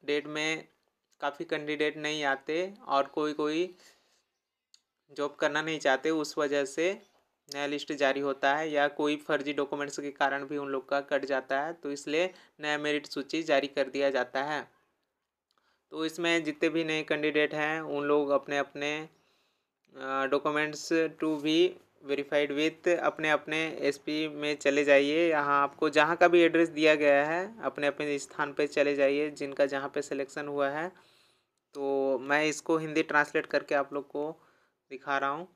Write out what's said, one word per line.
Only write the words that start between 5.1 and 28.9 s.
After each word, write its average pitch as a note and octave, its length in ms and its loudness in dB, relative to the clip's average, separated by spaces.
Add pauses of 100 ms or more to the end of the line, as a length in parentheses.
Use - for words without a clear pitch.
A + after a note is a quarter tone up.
जॉब C#3 240 -4
करना D3+ 260 0
नहीं D#3 180 -4
चाहते, C3+ 300 2
उस D#3 280 -2
वजह C#3+ 280 0
से F3 460 -4 (380)
नया C#3+ 160 -6
लिस्ट C#3+ 280 -6
जारी C#3 260 2
होता C#3 360 0
है, D#3+ 160 -4
या C#3+ 160 4
कोई D3 300 0
फर्जी D3 360 -2
डॉक्यूमेंट्स C#3+ 460 -4
के C#3+ 120 -8
कारण C#3 360 -2
भी D3 100 -6
उन C#3+ 100 -6
लोग C3+ 220 -6
का C#3 120 0
कट C#3 240 -2
जाता C3+ 360 -2
है, D#3+ 120 -6
तो D3 180 -10
इसलिए D3+ 380 -2 (300)
नया D3 180 -2
मेरिट D3 300 -2
सूची D3+ 360 -6
जारी C#3+ 240 2
कर C3+ 220 -2
दिया C#3 200 0
जाता C3+ 340 -2
है। D3 180 -6 (1300)
तो D#3 140 -4
इसमें E3+ 380 0
जितने D3+ 260 0
भी E3 140 0
नए D#3 200 -2
कैंडिडेट D3+ 500 0
हैं, D#3 280 -2
उन C#3+ 220 -4
लोग D3 260 2
अपने C#3+ 280 0
अपने, C#3+ 380 -4 (1000)
अ, C3+ 320 -2
documents D3+ 580 0 (340)
to D#3 220 0
be D#3 160 2 (480)
verified C#3+ 520 0
with D#3 320 0 (100)
अपने D3+ 300 0
अपने D#3 340 0 (180)
एसपी D3 480 -2
में D3 260 -4
चले C#3+ 280 2
जाइए। C#3+ 460 6
यहाँ C#3+ 340 2
आपको D3 260 -2
जहाँ D3+ 260 4
का F3 120 6
भी F3 140 6
एड्रेस E3 280 6
दिया D3+ 260 4
गया C#3+ 300 6
है, E3+ 180 -2 (180)
अपने C#3+ 260 -2
अपने C#3+ 320 -2
स्थान C#3+ 340 -6
पे D3 140 0
चले C#3+ 280 2